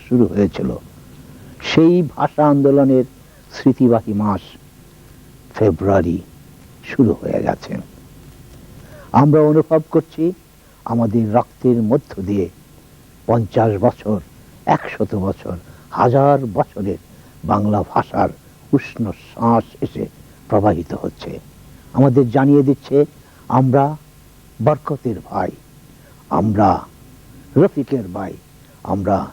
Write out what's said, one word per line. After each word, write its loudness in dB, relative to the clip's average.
শুরু 4
হয়েছিল, -2
সেই 4
ভাষা -2
আন্দোলনের 4
স্মৃতিবাহী 2
মাস -2
ফেব্রুয়ারি 0
শুরু 2
হয়ে -4
গেছে। -6
আমরা 4
অনুভব 2
করছি -2
আমাদের -2
রক্তের 0
মধ্য -2
দিয়ে -4
পঞ্চাশ 0
বছর, -2
একশত -4
বছর, -6
হাজার 2
বছরের -6
বাংলা 0
ভাষার -2
উষ্ণ -2
শ্বাস -2
এসে -8
প্রবাহিত -2
হচ্ছে, -12
আমাদের 2
জানিয়ে 4
দিচ্ছে 0
আমরা 2
বরকতের -4
ভাই, -4
আমরা 0
রফিকের 0
ভাই, -10
আমরা -2